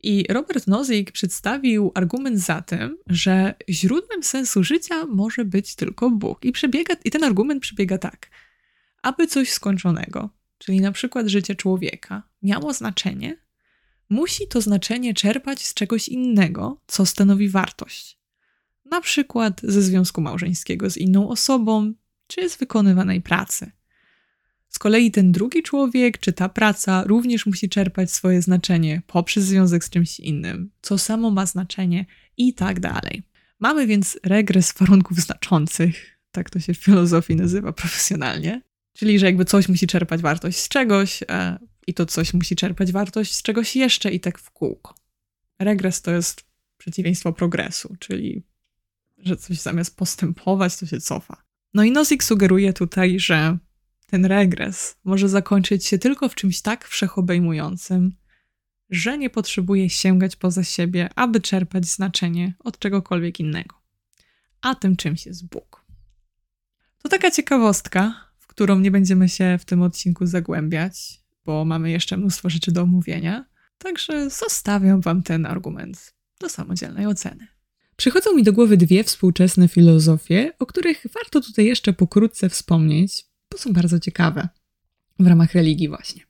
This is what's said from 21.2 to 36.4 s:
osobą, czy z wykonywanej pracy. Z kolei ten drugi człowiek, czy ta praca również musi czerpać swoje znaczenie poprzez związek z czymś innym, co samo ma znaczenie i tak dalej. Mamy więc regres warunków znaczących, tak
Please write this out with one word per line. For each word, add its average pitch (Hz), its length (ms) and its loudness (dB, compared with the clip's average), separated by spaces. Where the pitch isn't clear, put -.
osobą, 220 680 0
czy 359 240 -6
z - 60 -14
wykonywanej 185 680 2
pracy. - 480 -4
Z - 100 -14
kolei 220 320 4
ten 190 220 4
drugi 233 300 0
człowiek, 254 560 0
czy - 140 -2
ta 180 160 -4
praca 190 580 0
również 233 400 0
musi 196 220 -2
czerpać 185 420 -2
swoje 180 320 0
znaczenie 170 640 0
poprzez - 380 0
związek 185 400 2
z - 60 -12
czymś 175 300 -2
innym, 160 500 -8
co 202 160 -2
samo 220 320 -2
ma 196 160 0
znaczenie 185 600 -2
i 247 180 2
tak 185 260 -2
dalej. - 420 -8
Mamy 269 260 2
więc 208 360 0
regres 190 560 2
warunków 185 400 6
znaczących, - 1000 -2
tak - 200 -10